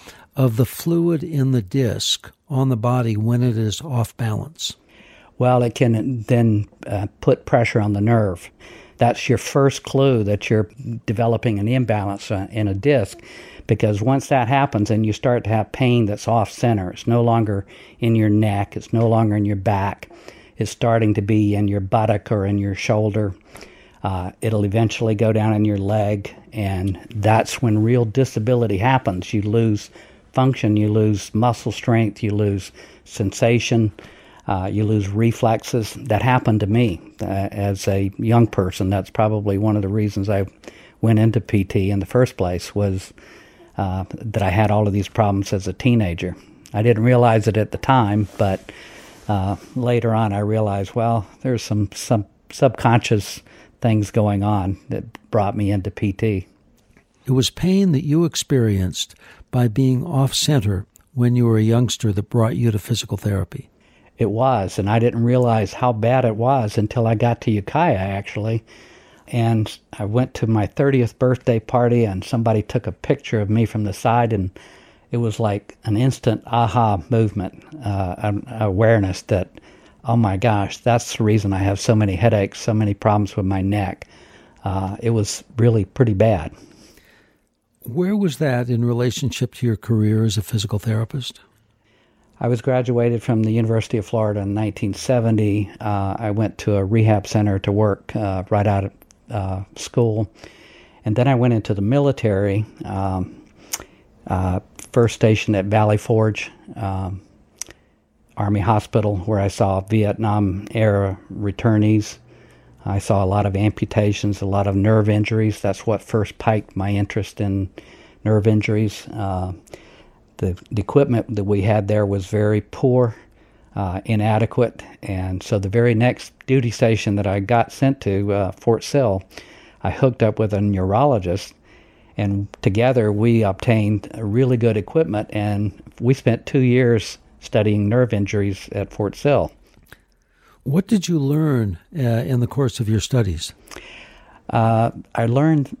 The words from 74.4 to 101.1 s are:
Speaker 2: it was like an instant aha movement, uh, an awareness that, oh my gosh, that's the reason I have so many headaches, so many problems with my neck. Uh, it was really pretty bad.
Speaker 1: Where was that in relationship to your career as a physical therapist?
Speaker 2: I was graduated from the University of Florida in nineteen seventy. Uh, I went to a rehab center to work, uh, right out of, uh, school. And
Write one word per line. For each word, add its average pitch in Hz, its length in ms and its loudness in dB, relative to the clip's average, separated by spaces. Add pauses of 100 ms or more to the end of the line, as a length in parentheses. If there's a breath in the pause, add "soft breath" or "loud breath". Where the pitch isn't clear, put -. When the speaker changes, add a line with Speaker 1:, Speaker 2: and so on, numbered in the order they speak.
Speaker 2:
it 123 80 -4
was 113 220 -2
like 104 460 -4
an 104 120 0
instant 123 480 0
aha 113 640 0
movement, 110 540 -2 (200)
uh, 98 360 -4
an 104 260 -4 (160)
awareness 104 640 2
that, 95 260 -2 (560 loud breath)
oh 117 100 0
my 107 220 2
gosh, 101 400 0
that's - 400 -2
the 120 60 0
reason 104 280 2
I 95 80 -2
have 101 200 0
so - 160 0
many 104 200 2
headaches, 104 460 2
so 113 120 -2
many 107 200 2
problems 104 420 0
with 101 100 -2
my 95 160 0
neck. 98 460 -2 (560 loud breath)
Uh, 95 380 -4
it 117 100 -2
was 110 320 -2 (140)
really 113 280 4
pretty 113 280 0
bad. 98 380 2 (1300 loud breath)
Speaker 1:
Where 180 320 -2
was 196 220 0
that 123 320 0
in 120 160 2
relationship 120 680 -2
to - 100 -4
your 113 120 0
career 110 460 2
as 110 140 0
a 104 60 -4
physical 104 340 -4
therapist? 113 640 -4 (1000 soft breath)
Speaker 2:
I - 80 -2
was 120 140 -2
graduated 120 600 0
from 110 220 0
the 110 80 0
University 113 480 0
of 101 60 -6
Florida 107 360 -2
in 101 140 -2
nineteen 104 400 -4
seventy. 110 720 0 (100)
Uh, 98 380 -2
I 107 140 -4
went 104 280 -2
to 104 160 0
a 98 100 0
rehab 107 420 2
center 104 320 0
to 104 120 -2
work, 101 440 0
uh, 98 340 -4
right 104 160 2
out 98 200 2
of, 98 60 -8 (380)
uh, 95 340 -6 (120)
school. 113 560 -2 (760 loud breath)
And 110 100 0